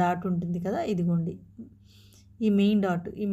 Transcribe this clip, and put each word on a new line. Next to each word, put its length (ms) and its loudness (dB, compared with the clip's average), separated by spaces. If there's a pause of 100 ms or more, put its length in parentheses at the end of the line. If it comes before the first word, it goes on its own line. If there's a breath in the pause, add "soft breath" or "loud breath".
డాట్ 300 0
ఉంటుంది 360 -2
కదా, 140 -2 (120)
ఇదిగోండి 420 0 (1080 soft breath)
ఈ 80 2 (100)
మెయిన్ 260 4
డాట్, 240 -2 (140)
ఈ 100 -2